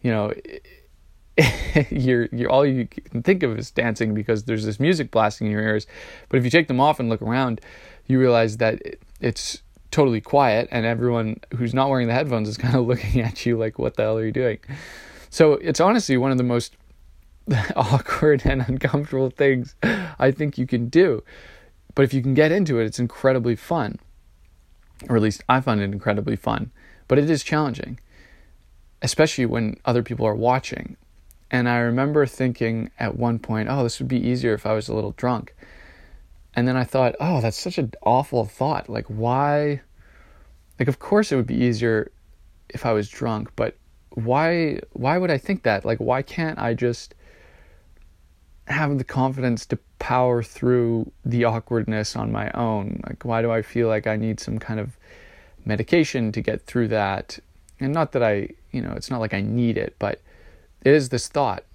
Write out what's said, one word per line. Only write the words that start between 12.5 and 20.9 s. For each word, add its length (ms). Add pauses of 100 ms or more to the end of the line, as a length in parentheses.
<laughs> 20
kinda 220
looking 400
at 240
you 120
like, 220
"What 180
the 60
hell 160
are 60
you 80
doing?" 260 (720)
So 240
it's 260
honestly 360
one 160
of 60
the 60
most 320 (680)
<laughs> 100 (200)
awkward 680
and 220
uncomfortable 640
things 440 (440)
I 120
think 280
you 80
can 220
do. 340 (720)